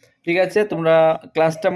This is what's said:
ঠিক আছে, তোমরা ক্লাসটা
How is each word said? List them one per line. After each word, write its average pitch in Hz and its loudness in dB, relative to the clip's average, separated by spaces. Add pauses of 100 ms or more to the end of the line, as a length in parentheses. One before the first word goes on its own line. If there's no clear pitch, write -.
(260)
ঠিক 170 -2
আছে, 180 -2 (120)
তোমরা 165 0 (380)
ক্লাসটা 160 -2